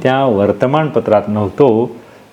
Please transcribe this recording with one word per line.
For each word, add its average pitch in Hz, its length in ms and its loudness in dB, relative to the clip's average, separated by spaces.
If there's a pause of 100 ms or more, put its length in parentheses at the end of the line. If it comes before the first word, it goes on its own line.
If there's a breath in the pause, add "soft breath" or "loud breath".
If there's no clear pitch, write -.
त्या 135 220 0
वर्तमानपत्रात 113 1040 0
नव्हतो, 107 680 0 (360 loud breath)